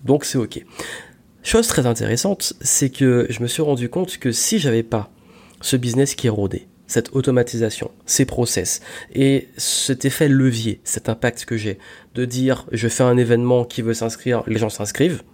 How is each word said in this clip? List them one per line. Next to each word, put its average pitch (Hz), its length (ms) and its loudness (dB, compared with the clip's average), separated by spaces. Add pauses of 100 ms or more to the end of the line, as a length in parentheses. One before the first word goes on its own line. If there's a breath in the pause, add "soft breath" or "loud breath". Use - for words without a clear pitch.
Donc, 131 200 2
c'est - 140 -2
ok. - 260 -6 (800 loud breath)
Chose 226 240 2
très 131 180 2
intéressante, 117 760 0
c'est - 280 0
que 123 400 2
je 117 140 -4
me - 20 -2
suis 139 160 -2
rendu 127 260 0
compte 180 300 -4
que - 140 -2
si - 260 0
j'avais 120 240 2
pas 110 300 -4 (480 loud breath)
ce - 160 0
business 123 400 2
qui - 100 -2
est 117 40 4
rodé, 101 360 -2 (200)
cette - 280 -2
automatisation, 123 800 0 (120)
ces - 200 2
process - 560 -2 (340 loud breath)
et 135 320 2 (100)
cet - 480 -2
effet 139 220 2
levier, 123 560 2
cet - 260 -6
impact 117 360 -2
que 117 120 -6
j'ai 104 220 -6 (380 loud breath)
de 123 80 -2
dire 127 480 -2
je 117 160 -2
fais 127 160 2
un 123 120 6
événement, 120 480 4
qui 120 160 -8
veut 113 140 0
s'inscrire, 113 540 -2
les 110 100 0
gens 107 120 0
s'inscrivent 139 520 -2 (100)